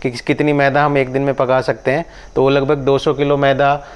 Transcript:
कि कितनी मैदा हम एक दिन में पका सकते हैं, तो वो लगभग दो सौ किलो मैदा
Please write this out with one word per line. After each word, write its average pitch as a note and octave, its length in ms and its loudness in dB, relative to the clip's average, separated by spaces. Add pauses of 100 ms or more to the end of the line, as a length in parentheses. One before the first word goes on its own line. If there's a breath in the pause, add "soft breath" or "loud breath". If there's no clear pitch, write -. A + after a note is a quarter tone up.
कि C3 100 -2
कितनी D3 420 -2
मैदा C#3+ 320 2
हम C#3+ 120 0
एक C3 160 0
दिन C3+ 80 0
में C#3 80 0
पका C3 320 0
सकते C3 300 -2
हैं, D#3+ 140 -2 (300 loud breath)
तो C3 60 2
वो C3+ 80 4
लगभग C#3 280 0
दो C3+ 200 0
सौ D3+ 160 0
किलो C#3+ 240 0
मैदा C#3 480 0 (100)